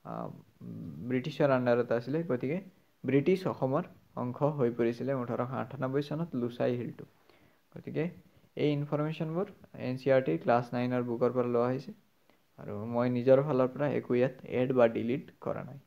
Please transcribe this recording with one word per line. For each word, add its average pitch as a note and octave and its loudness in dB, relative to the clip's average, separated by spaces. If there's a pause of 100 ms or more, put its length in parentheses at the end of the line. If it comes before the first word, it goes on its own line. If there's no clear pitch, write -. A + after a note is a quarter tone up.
আ, - -10 (880)
ব্ৰিটিছৰ C3 0
আণ্ডাৰত B2 4
আছিলে। B2+ -2
গতিকে C#3+ -2 (460)
ব্ৰিটিছ C#3+ 4
অসমৰ C3+ 0 (320)
অংশ B2 -2
হৈ B2+ 2
পৰিছিলে A#2+ -2
ওঠৰশ B2 -4
আঠানব্বৈ C3 -4
চনত D#3 -4
লুচাই B2 0
হিলটো। - -8 (680)
গতিকে - -6 (540)
এই D3 2
ইনফৰমেশ্যনবোৰ D#3 -2 (300)
এন B2+ -4
চি C3+ -4
আৰ C3 8
টিৰ D#3 0
ক্লাছ A#2+ 2
নাইনৰ B2 -2
বুকৰ A#2+ 2
পৰা B2 0
লোৱা A#2+ 2
হৈছে C#3 -4 (680)
আৰু G#2 -8
মই A#2+ 0
নিজৰ B2+ 6
ফালৰ C3 2
পৰা C#3 -2
একো A#2 -2
ইয়াত B2 0
এড B2+ 0
বা A#2+ 8
ডিলিট A2+ -4
কৰা - -6
নাই C3 -14